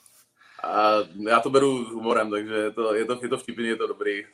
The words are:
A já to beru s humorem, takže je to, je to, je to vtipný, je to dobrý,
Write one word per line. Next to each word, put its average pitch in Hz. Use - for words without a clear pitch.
A 107
já 113
to 139
beru 135
s 113
humorem, 113
takže 104
je 107
to, 110
je 110
to, 120
je 120
to 131
vtipný, 120
je 113
to 110
dobrý, 101